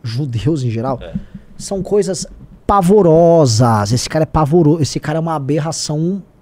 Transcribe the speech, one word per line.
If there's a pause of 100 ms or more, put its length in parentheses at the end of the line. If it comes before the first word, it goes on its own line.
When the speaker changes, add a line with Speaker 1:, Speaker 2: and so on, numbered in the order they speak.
Speaker 1:
judeus
em
geral,
Speaker 2:
É. (420)
Speaker 1:
são
coisas (400)
pavorosas.
Esse
cara
é
pavoroso,
esse
cara
é
uma
aberração (200)